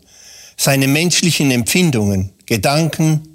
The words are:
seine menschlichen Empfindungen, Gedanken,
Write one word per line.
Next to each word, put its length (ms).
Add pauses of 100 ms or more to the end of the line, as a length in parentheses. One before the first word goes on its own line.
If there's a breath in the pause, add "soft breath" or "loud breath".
(560 loud breath)
seine 320
menschlichen 600
Empfindungen, 840 (140)
Gedanken, 880